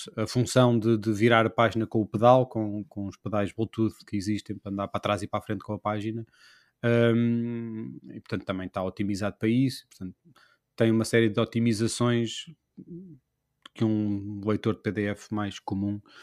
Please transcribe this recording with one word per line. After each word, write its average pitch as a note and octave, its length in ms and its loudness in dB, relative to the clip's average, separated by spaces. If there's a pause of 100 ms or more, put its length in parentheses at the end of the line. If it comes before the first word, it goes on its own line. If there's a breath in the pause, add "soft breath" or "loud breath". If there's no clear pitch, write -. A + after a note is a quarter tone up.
(160)
a G#2+ 100 -2
função B2 540 4
de, A2+ 180 2
de G#2+ 140 -2
virar A2+ 340 6
a A2+ 40 0
página A2+ 360 2
com - 140 -2
o G2+ 80 0
pedal, B2 400 6
com, G#2 380 -6
com G2+ 220 -10
os F2+ 100 -12
pedais G2+ 340 -2
Bluetooth A2 560 -4
que - 80 -6
existem G2+ 420 -6
para G2+ 140 -12
andar G2 160 -4
para - 140 -6
trás G#2 200 0
e G2+ 60 -6
para G#2+ 120 -4
a - 20 -6
frente G#2 200 -6
com G#2+ 120 -8
a G#2 40 -4
página. A2 480 -6 (560 soft breath)
Ahm, A#2 1160 0 (140)
e A2 100 -14
portanto - 240 -8
também F#2+ 220 -6
está F#2+ 140 -6
otimizado G2 560 -4
para A2 120 0
isso, B2+ 400 0
portanto, F#2 260 -14 (580 soft breath)
tem A2+ 160 2
uma A2+ 140 4
série A2+ 240 4
de G2+ 100 -4
otimizações A#2 1080 0 (1300)
que - 80 -2
um G#2 640 0
leitor G#2+ 280 0
de - 60 -14
P G#2+ 120 -4
D G2+ 140 -2
F - 280 -8
mais G2+ 240 -6
comum G2+ 420 -4 (220 loud breath)